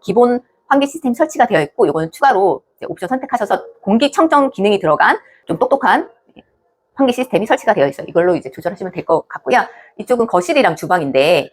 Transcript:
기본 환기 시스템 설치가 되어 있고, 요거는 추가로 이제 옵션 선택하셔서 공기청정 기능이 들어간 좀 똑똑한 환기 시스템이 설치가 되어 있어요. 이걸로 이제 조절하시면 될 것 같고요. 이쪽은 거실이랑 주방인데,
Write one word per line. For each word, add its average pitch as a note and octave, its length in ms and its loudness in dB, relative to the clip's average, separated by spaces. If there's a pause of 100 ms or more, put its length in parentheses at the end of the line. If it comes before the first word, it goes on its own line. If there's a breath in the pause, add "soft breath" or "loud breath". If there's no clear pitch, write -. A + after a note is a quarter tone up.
기본 A#3+ 400 2 (260)
환기 C#4 200 2
시스템 C#4 280 -4
설치가 D4+ 320 0
되어 G3 160 0
있고, F#3 260 0
요거는 D#3+ 220 -2
추가로 G3 520 0 (140)
이제 - 100 -14
옵션 E3+ 220 -10
선택하셔서 B3 560 -4 (160)
공기청정 C#4+ 720 2
기능이 G3+ 280 0
들어간 G3 400 2 (280 soft breath)
좀 - 120 -4
똑똑한 - 520 0 (840)
환기 C4 200 0
시스템이 B3 320 -2
설치가 C4 260 0
되어 D3 160 2
있어요. C#3 200 -10
이걸로 F3 280 2
이제 C3 140 -8
조절하시면 F3+ 420 -8
될 E3+ 120 -10
것 D#3+ 220 0
같고요. - 340 0 (380 loud breath)
이쪽은 A#3 280 0
거실이랑 F3+ 500 0
주방인데, D3+ 760 0